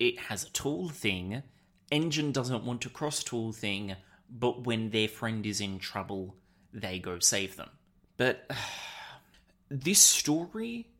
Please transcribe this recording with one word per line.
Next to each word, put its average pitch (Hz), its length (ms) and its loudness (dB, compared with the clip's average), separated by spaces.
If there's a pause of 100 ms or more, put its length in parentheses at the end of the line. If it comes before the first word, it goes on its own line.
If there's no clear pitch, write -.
it 120 160 4
has - 240 -6
a - 60 -12
tall 170 400 -2
thing. 101 520 -2 (480)
Engine 151 420 2
doesn't 123 320 0
want 120 180 -4
to - 80 -8
cross 151 340 -4
tall 113 280 -2
thing, 101 440 -4 (340)
but 123 360 0
when 113 240 0
their 107 180 4
friend 110 380 -4
is 104 140 0
in 98 180 -2
trouble, 95 580 -6 (360)
they 95 260 -6
go 90 200 -4
save 95 380 2
them. - 140 -14 (480)
But - 320 2 (540)
<sighs> - 680 -20
this 147 300 2
story 220 880 4 (120)